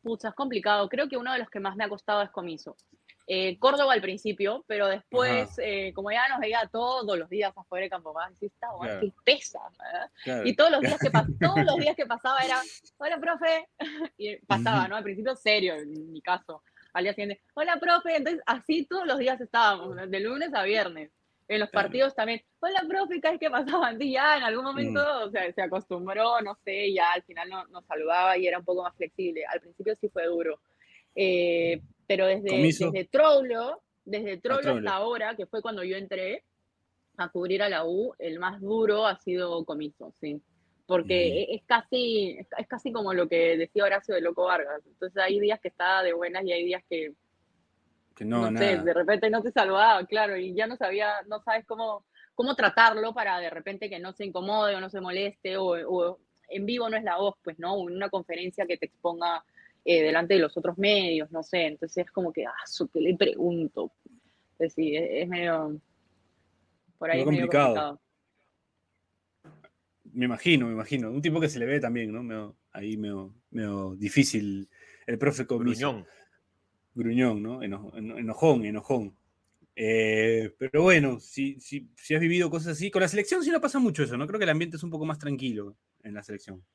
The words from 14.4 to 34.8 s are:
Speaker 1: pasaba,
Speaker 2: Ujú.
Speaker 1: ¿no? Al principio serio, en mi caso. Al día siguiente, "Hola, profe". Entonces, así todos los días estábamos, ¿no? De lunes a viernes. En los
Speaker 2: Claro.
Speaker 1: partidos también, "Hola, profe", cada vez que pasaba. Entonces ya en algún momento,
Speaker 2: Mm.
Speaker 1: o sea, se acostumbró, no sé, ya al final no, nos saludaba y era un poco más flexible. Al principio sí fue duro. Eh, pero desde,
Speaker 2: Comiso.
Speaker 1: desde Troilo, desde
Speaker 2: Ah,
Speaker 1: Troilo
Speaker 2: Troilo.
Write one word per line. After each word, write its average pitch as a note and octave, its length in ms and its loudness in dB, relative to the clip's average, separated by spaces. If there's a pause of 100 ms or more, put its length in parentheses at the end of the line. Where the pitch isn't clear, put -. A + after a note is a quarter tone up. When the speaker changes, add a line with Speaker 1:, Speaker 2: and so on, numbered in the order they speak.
Speaker 1:
pasaba, G#3 380 2
Speaker 2:
Ujú. F#3 40 -2
Speaker 1:
¿no? G3+ 80 -6
Al A3 80 -6
principio G#3 320 -4
serio, F#3+ 400 2
en D#3 360 -10
mi D#3 100 -14
caso. F3 420 -4 (300)
Al F3+ 100 0
día G3+ 100 0
siguiente, G3+ 280 -6 (120)
"Hola, D#4+ 280 0
profe". E4+ 340 2
Entonces, D#4 300 -2
así C#4 400 0
todos F4+ 200 -4
los C#4 140 0
días B3+ 220 0
estábamos, G#3 540 2
¿no? F#3 120 -10
De F#3+ 140 -2
lunes C#4 320 -4
a G#3 100 0
viernes. F#3 480 -2 (380)
En G#3+ 120 0
los G#3 80 -2
Speaker 2:
Claro. G3+ 180 0
Speaker 1:
partidos C4+ 280 2
también, A3+ 260 -2 (200)
"Hola, F#4 260 0
profe", F#4+ 320 -2
cada D#4+ 140 0
vez D#4+ 80 -6
que D#4 80 0
pasaba. C4 420 0
Entonces C4 220 -2
ya D4 240 4
en C4 60 -2
algún A#3 220 -2
momento, C4+ 360 -2
Speaker 2:
Mm. C4+ 260 0
Speaker 1:
o G3+ 40 -10
sea, F#3 220 -2
se G3+ 80 -4
acostumbró, F#3+ 800 0
no G#3 220 -8
sé, G3+ 300 -2
ya F3 200 4
al F3+ 100 -2
final F3 260 -12
no, F#3 180 -10
nos F3+ 180 -20
saludaba E3+ 520 2
y F3+ 100 2
era F3 120 0
un F3 60 -12
poco F3+ 180 0
más F3 120 -6
flexible. E3 500 -6
Al F3 140 -6
principio F#3+ 400 -6
sí G#3+ 100 -4
fue E3 180 -4
duro. E3+ 320 -2 (560)
Eh, F3 680 2 (240)
pero F#3+ 220 2
desde, G3 220 2
Speaker 2:
Comiso. D#3+ 420 4
Speaker 1:
desde F#3 180 -4
Troilo, C4+ 720 4 (240)
desde G#3 320 -6
Speaker 2:
Ah, E3+ 40 -18
Speaker 1:
Troilo C4+ 200 0
Speaker 2:
Troilo. C4+ 260 0